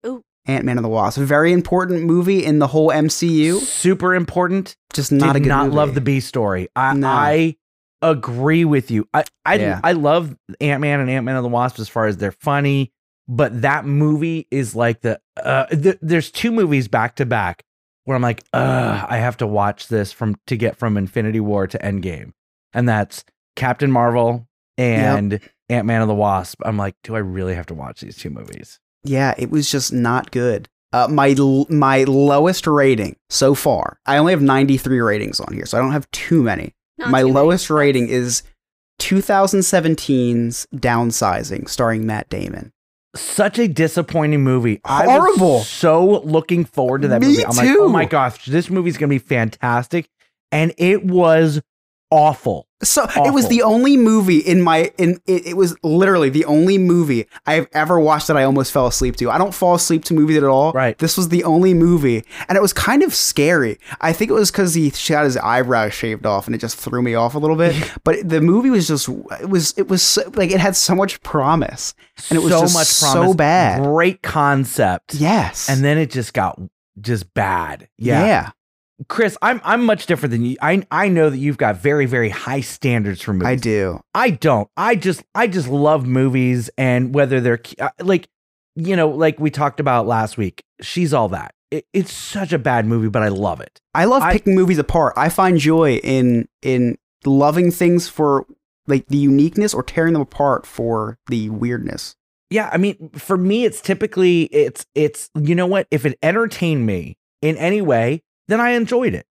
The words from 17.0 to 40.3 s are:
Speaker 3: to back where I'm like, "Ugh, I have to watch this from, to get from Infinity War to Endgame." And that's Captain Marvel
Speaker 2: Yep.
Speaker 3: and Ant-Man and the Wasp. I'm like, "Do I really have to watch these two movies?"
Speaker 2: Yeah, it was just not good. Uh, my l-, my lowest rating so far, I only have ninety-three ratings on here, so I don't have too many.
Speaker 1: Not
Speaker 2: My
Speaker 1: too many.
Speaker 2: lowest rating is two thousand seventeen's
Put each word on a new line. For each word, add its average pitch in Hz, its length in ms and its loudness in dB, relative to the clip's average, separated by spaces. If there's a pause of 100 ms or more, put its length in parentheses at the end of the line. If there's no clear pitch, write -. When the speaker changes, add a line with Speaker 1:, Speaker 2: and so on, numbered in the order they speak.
Speaker 3:
to 139 80 -2
back 107 380 -4 (420)
where 131 120 -2
I'm 123 60 0
like, 120 200 -2 (100)
"Ugh, 123 560 -2
I 120 100 -4
have 117 200 -2
to 120 80 -4
watch 104 420 -2
this 104 220 -2
from, 107 240 -4 (140)
to 127 80 -4
get 110 200 -4
from 107 200 -2
Infinity 107 440 -4
War 104 260 -2
to - 120 -8
Endgame." 92 540 -8 (400)
And 120 160 0
that's 107 360 -2 (320)
Captain 131 360 -2
Marvel 120 560 0 (300)
Speaker 2:
Yep. 110 400 2
Speaker 3:
and 101 220 -2 (280)
Ant-Man 117 320 0
and 110 100 0
the 104 40 0
Wasp. 98 500 -2
I'm 107 140 -4
like, 98 260 -6
"Do 113 100 -12
I 110 40 -4
really 92 360 -6
have 87 120 -10
to 87 80 -14
watch 67 260 -16
these - 160 -18
two - 140 -14
movies?" 50 500 -18 (240)
Speaker 2:
Yeah, 135 340 0
it 123 120 -6
was 147 200 0
just 135 220 -4
not 123 380 -2
good. 123 380 -4 (240)
Uh, 120 180 2
my 139 280 4
l-, 139 300 2
my 135 360 2
lowest 143 640 2
rating 135 500 2 (120)
so 135 260 2
far, - 520 -2
I 139 100 0
only 160 160 4
have 165 100 2
ninety-three 135 580 2
ratings 107 380 -2
on - 140 -10
here, - 140 -10
so - 100 -4
I 123 60 2
don't 135 100 -2
have 147 180 -4
too - 320 0
many. 95 320 -2 (240)
Speaker 1:
Not - 120 -6
Speaker 2:
My 131 100 4
Speaker 1:
too 131 60 4
many. 131 80 2
Speaker 2:
lowest 165 360 2
rating 139 380 2
is 123 340 -4 (560)
two 190 220 0
thousand 196 440 2
seventeen's 127 1120 0